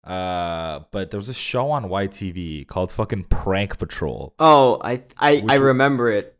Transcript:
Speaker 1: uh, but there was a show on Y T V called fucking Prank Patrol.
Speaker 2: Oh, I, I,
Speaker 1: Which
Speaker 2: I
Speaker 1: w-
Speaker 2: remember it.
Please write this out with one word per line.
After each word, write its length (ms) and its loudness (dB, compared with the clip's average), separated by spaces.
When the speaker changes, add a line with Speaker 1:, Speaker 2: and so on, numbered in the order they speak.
Speaker 1:
uh, 760 -4
but 180 -6
there 80 -8
was 120 -8
a 40 -8
show 380 -4
on 180 -4
Y 160 -2
T 260 -8
V 340 -8
called 260 -4
fucking 340 -4
Prank 540 -2
Patrol. 580 -8
Speaker 2:
Oh, 460 6
I, 180 -4
I, 180 4
Speaker 1:
Which 100 0
Speaker 2:
I 100 4
Speaker 1:
w- 100 6
Speaker 2:
remember 460 4
it. 280 -4